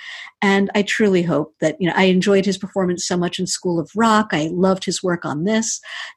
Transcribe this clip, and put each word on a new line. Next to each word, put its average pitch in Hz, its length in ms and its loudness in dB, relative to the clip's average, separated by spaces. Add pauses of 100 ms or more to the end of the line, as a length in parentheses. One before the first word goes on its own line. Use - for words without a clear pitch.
(420)
And 196 320 2
I 214 80 2
truly 196 400 2
hope 156 400 0
that, 156 180 0
you 180 80 0
know, 160 80 0
I 185 100 4
enjoyed 190 400 4
his 190 120 -2
performance 185 500 -4
so - 80 -2
much 175 240 -2
in 185 60 -2
School 175 340 -4
of 156 160 -6
Rock. 220 380 4
I 156 180 0
loved 185 340 0
his - 180 -6
work 175 200 -2
on 147 200 -6
this. 220 360 -2 (380)